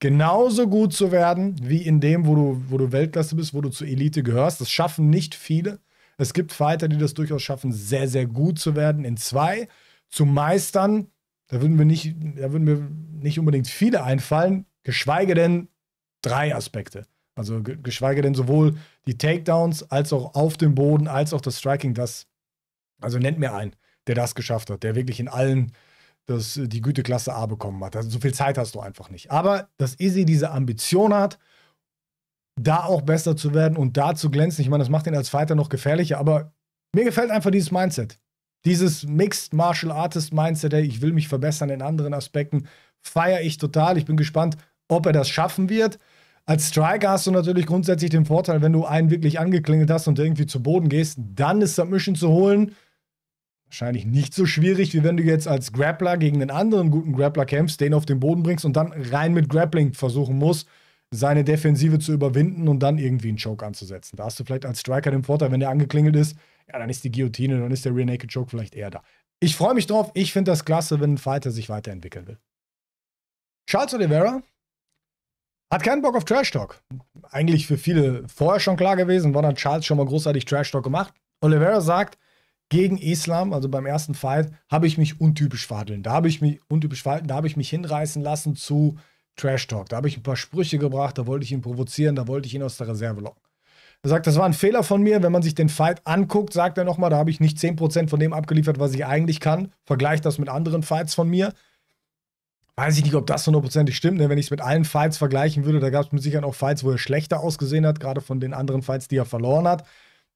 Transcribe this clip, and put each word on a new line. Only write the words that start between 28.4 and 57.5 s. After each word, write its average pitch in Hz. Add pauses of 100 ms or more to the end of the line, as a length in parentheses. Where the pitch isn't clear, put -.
hast 113
du 104
einfach 98
nicht. 92
Aber 190
dass 131
Izzy 185
diese 151
Ambition 143
hat, 202 (1200)
da 156
auch 175
besser 156
zu 147
werden 160
und 131
da 147
zu 156
glänzen, 156
ich 131
meine, 147
das 127
macht 156
ihn 156
als 135
Fighter 151
noch 151
gefährlicher, 156
aber 151 (420)
mir 214
gefällt 233
einfach 208
dieses 185
Mindset. 180 (460)
Dieses 170
Mixed 156
Martial 165
Artist 156
Mindset, 156
hey, 151
ich 120
will 156
mich 151
verbessern 147
in 135
anderen 147
Aspekten, 147 (320)
feiere 175
ich 160
total. 156
Ich 151
bin 156
gespannt, 156 (300)
ob 165
er 160
das 147
schaffen 185
wird. 220 (460)
Als 156
Striker 190
hast 190
du -
natürlich 180
grundsätzlich 175
den 160
Vorteil, 160
wenn 160
du 160
einen 156
wirklich 160
angeklingelt 156
hast 160
und 135
irgendwie 151
zu 135
Boden 156
gehst, 151
dann 127
eine 208
Submission 180
zu 160
holen. 202 (920)
Wahrscheinlich 120
nicht 131
so 190
schwierig, 185
wie 156
wenn 170
du 160
jetzt 160
als 135
Grappler 165
gegen 147
einen 135
anderen 180
guten 156
Grappler 143
kämpfst, 151